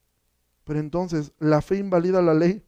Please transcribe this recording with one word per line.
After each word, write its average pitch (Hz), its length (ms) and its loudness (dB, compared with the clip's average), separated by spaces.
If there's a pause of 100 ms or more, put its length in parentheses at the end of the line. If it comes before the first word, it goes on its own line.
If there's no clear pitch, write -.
(640)
Pero 151 160 -6
entonces, 156 600 -6
¿la 151 220 2
fe 196 160 -4
invalida 185 440 0
la 165 120 4
ley? 175 340 0